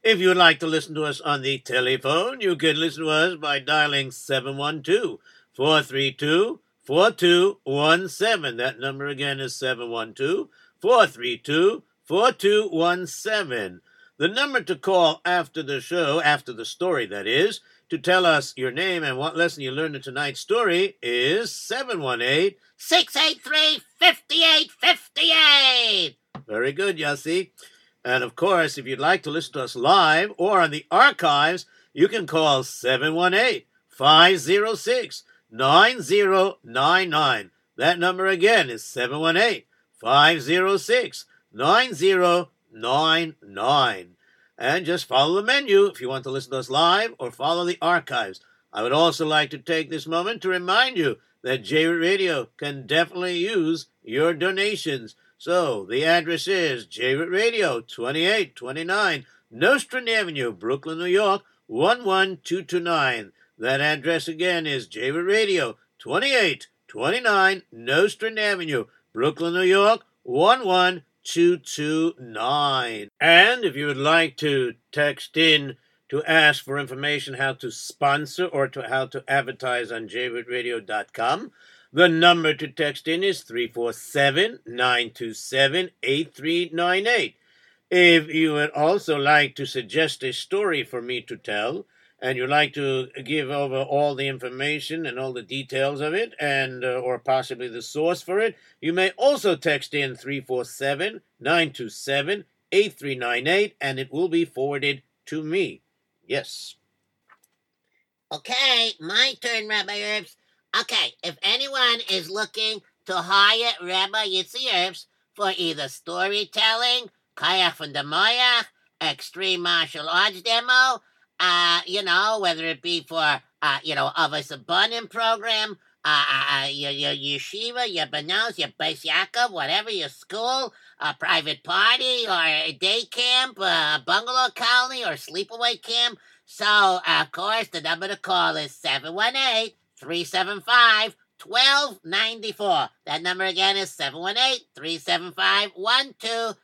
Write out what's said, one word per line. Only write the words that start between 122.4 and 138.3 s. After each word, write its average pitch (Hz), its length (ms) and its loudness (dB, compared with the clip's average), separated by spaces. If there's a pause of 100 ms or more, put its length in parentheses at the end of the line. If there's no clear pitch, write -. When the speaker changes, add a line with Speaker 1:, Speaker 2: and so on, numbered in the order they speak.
Speaker 2:
whether 165 240 0
it 160 160 -6
be 170 220 -4
for, 165 180 -4 (400)
uh, 139 220 0
you 156 100 -6
know, 139 240 0
Avos 151 340 -2
Abanim 202 600 -4
program, 220 640 -2 (260)
uh, 147 280 2
uh, 139 320 0
uh, 139 40 -4
your, 143 240 -6
your 143 200 -4
yeshiva, 202 800 -8
your 160 140 -4
Benos, 180 520 -4
your 143 120 -6 (100)
Beis 156 260 -6
Yaakov, 196 460 -2
whatever, 180 380 -4
your 170 200 -6
school, 247 640 -6 (280)
a 147 180 -4
private 156 460 -2
party, 240 640 0
or 185 180 0
a 156 340 -2
day 208 300 0
camp, 247 500 0
a 156 460 0
bungalow 240 480 0
colony, 247 500 0
or 170 100 -4
sleepaway 220 680 -6
camp. 233 380 -2 (260)
So, 202 640 2
of 151 240 0
course, 208 380 -4
the 165 120 -8
number 165 260 -4
to 196 100 -8
call 170 380 0